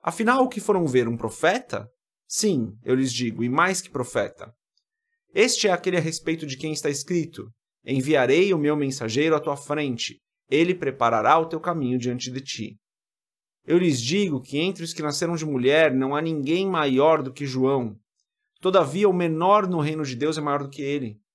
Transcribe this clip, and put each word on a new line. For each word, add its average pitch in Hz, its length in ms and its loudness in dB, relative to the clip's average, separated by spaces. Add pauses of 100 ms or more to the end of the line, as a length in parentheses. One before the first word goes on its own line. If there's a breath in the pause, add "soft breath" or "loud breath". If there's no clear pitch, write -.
Afinal, 220 440 2
o 160 40 0
que - 120 -8
foram 190 260 2
ver, 123 220 2
um 117 80 -2
profeta? 117 720 -2 (380)
Sim, 117 560 -2
eu 127 100 2
lhes 131 180 0
digo, 117 300 -4
e 120 60 0
mais 175 320 0
que - 100 -18
profeta. 117 640 -6 (800)
Este 220 320 2
é 190 60 4
aquele 180 240 0
a 170 40 2
respeito 160 460 -6
de 131 100 -10
quem 156 140 -8
está 151 180 -4
escrito: 147 640 -6 (340)
'Enviarei 139 720 2
o 165 40 0
meu 147 180 0
mensageiro 139 580 0
à 151 60 0
tua 151 160 -4
frente, 143 640 -6 (280)
ele 170 280 2
preparará 131 640 2
o 165 60 -2
teu 165 120 -6
caminho 139 400 -2
diante 123 320 -4
de 131 100 -10
ti.' 110 380 -12 (880)
Eu 170 120 4
lhes 160 220 2
digo 151 400 0
que 139 200 -4
entre 180 240 -4
os 165 80 -10
que 160 100 -8
nasceram 160 320 -2
de 156 100 -6
mulher 143 480 4
não 131 220 0
há 151 80 0
ninguém 165 480 -2
maior 151 500 2
do 131 120 -8
que 143 120 -10
João. 131 520 0 (640)
Todavia, 185 480 4
o 190 40 4
menor 175 540 2
no 180 140 0
reino 156 240 -2
de 127 100 -6
Deus 147 240 -2
é - 20 -6
maior 143 220 -2
do 139 80 -10
que 143 120 -10
ele." 135 360 -4 (160)